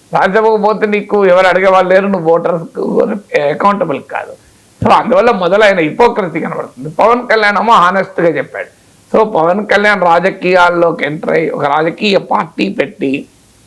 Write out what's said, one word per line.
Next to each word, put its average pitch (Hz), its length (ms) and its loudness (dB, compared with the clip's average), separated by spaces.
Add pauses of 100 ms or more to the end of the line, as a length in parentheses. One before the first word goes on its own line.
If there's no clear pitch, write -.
(140)
రాజ్యసభకు 214 420 2
పోతే 208 300 0
నీకు 208 400 0
ఎవరు 185 200 4
అడిగే 185 240 2
వాళ్ళు 185 200 2
లేరు, 190 160 4
నువ్వు 170 260 0
ఓటర్స్ 170 460 -2 (640)
అకౌంటబుల్ 151 600 -2 (100)
కాదు. - 220 -10 (520)
So 220 80 4
అందువల్ల 190 380 2
మొదలైన 196 480 2
హిపోక్రసీ 165 640 0
కనబడుతుంది. - 500 -10
పవన్ 240 380 0
కళ్యాణ్ 208 300 0
ఏమో 214 140 0
హానెస్ట్గా 180 560 2
చెప్పాడు. 131 400 -6 (480)
So 220 80 2
పవన్ 190 420 -2
కళ్యాణ్ 208 360 0
రాజకీయాల్లోకి 175 1000 2
ఎంటర్ 151 260 -6
అయ్యి 160 200 0
ఒక 151 140 -6
రాజకీయ 165 540 0
పార్టీ 196 500 -4
పెట్టి 143 580 -6 (400)